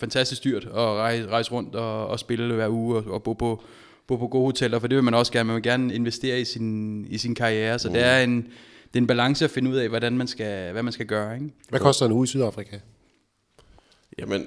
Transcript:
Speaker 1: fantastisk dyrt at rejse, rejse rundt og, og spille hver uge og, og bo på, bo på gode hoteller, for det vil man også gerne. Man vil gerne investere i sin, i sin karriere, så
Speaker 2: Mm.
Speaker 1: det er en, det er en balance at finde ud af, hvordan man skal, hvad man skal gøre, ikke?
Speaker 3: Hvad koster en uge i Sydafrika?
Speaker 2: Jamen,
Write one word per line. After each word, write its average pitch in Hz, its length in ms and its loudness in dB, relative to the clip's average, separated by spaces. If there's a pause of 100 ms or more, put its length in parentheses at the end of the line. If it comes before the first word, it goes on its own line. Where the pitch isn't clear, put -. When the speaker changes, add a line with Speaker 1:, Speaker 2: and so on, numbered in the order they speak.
Speaker 1:
fantastisk 127 440 -2
dyrt 117 200 0
at 90 120 -14
rejse, 113 500 0
rejse 113 260 -2
rundt 120 220 -6
og, 110 320 -4
og 110 120 -4
spille 117 360 -2
hver 110 140 0
uge 117 280 0
og, 110 160 -2
og 95 100 -6
bo 110 100 -2
på, 113 300 -2 (440)
bo 127 100 0
på 120 120 -4
gode 131 160 2
hoteller, 127 340 0
for 117 80 0
det 131 100 2
vil 131 80 6
man 117 100 4
også 120 180 4
gerne. 117 140 2
Man 113 80 0
vil 113 80 -2
gerne 123 320 0
investere 120 460 -2
i 120 40 -4
sin, 107 680 -4
i 107 80 -4
sin 120 160 -4
karriere, 113 440 0
så 117 100 -4
Speaker 2:
Mm. - 60 0
Speaker 1:
det 120 100 4
er 127 140 6
en, 123 180 4 (500)
det - 80 -10
er 123 40 2
en 120 80 6
balance 127 380 4
at 143 60 2
finde 131 200 0
ud 131 60 0
af, 120 120 2
hvordan 117 300 0
man 127 80 0
skal, 101 460 -6
hvad 110 100 -4
man 120 100 -4
skal 117 140 -8
gøre, 107 280 -2
ikke? 143 160 -8 (180)
Speaker 3:
Hvad 123 120 0
koster 135 260 6
en 110 60 4
uge 123 120 4
i - 20 4
Sydafrika? 110 500 -4 (1400)
Speaker 2:
Jamen, 98 280 -4